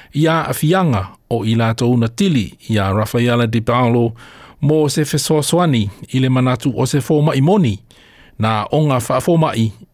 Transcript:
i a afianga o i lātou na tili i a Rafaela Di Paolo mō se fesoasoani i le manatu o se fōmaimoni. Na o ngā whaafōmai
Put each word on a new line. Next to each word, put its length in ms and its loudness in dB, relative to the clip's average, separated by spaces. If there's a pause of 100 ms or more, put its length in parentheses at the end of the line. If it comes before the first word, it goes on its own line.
(140)
i 140 0
a 220 0
afianga 580 0 (220)
o 160 -2
i 100 0
lātou 440 0
na 80 2
tili 460 -2 (160)
i 100 0
a 140 0
Rafaela 540 0
Di 140 -2
Paolo 520 0 (500)
mō 260 2
se 160 -2
fesoasoani 800 0 (300)
i 60 0
le 100 2
manatu 460 0
o 100 0
se 140 0
fōmaimoni. 800 2 (600)
Na 320 -2
o 140 2
ngā 160 0
whaafōmai 680 0 (220)